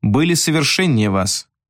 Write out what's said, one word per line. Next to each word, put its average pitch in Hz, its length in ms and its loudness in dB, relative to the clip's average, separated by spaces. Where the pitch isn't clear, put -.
были 147 340 2
совершеннее 151 760 0
вас. 98 380 -4